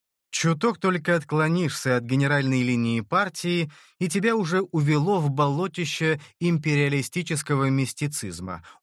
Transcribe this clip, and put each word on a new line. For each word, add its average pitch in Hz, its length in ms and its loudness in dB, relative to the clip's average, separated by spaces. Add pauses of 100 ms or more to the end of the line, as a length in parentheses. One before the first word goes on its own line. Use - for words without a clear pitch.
(380)
Чуток 165 420 0
только 175 360 0
отклонишься 156 800 0
от 120 80 0
генеральной 135 580 2
линии 117 380 2
партии, 175 720 -2 (280)
и 180 100 0
тебя 208 260 0
уже 185 280 0
увело 156 580 2
в 147 80 2
болотище 151 920 -2 (220)
империалистического 147 1300 0
мистицизма, 104 920 -4 (220)